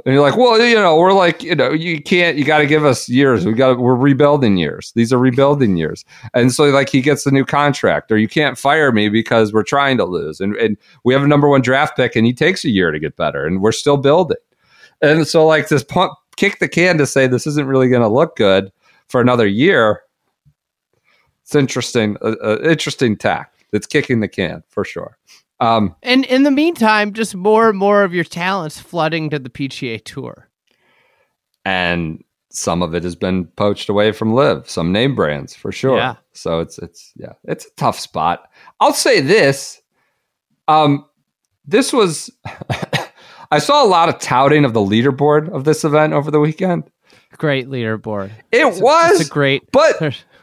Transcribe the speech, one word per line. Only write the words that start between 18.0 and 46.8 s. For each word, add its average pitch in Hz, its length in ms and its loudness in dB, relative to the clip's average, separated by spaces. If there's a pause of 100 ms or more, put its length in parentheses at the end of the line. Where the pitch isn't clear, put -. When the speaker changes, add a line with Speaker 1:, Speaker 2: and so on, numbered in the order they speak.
Speaker 1:
look 143 260 0
good 98 380 2 (340)
for 127 140 -2
another 120 260 2
year. 113 560 2 (1400)
It's - 100 -12
interesting, 120 680 -2
uh, 110 220 -2
uh, 107 220 -2
interesting 139 520 0
tack. 82 360 -4 (200)
It's 104 140 -4
kicking 135 320 -2
the 104 100 -4
can - 420 -8
for 101 140 -6
sure. - 320 -14 (460)
Um, 113 400 0
Speaker 2:
And 254 220 0
in 262 200 0
the 294 60 2
meantime, 226 600 0
just 214 220 -6
more 214 340 2
and 208 80 -2
more 202 260 2
of 175 120 -2
your 170 100 -2
talents 175 560 -8
flooding 160 480 -4
to 147 100 -6
the 127 120 -14
P 139 180 -8
G 123 220 -10
A 110 80 -10
Tour. - 500 -16 (1160)
Speaker 1:
And 87 580 -4 (240)
some 87 320 -4
of 82 140 -4
it 85 100 -4
has 87 100 -8
been 92 300 -4
poached 104 460 -4
away 104 220 0
from 110 200 -4
Liv, 120 380 -2
some 85 200 -4
name 120 240 0
brands 73 400 -4
for - 160 -12
sure. 131 280 -2
Speaker 2:
Yeah. 120 160 -4 (180)
Speaker 1:
So 82 280 -6
it's, - 180 -10
it's, - 360 -20
yeah, - 200 -18 (100)
it's - 220 -10
a - 100 -20
tough 120 240 -4
spot. - 480 -6 (320)
I'll 277 140 2
say 233 260 0
this. 139 600 0 (840)
Um, 147 380 2 (600)
this 220 260 0
was, 196 460 -2
<laughs> - 1120 -10
I 151 80 2
saw 285 260 2
a - 20 4
lot 170 220 4
of 143 100 -2
touting 143 460 2
of 120 80 0
the 113 80 0
leaderboard 139 720 2
of 139 140 -8
this 151 200 0
event 156 300 2
over 147 160 -2
the 151 100 2
weekend. 165 500 -2 (460)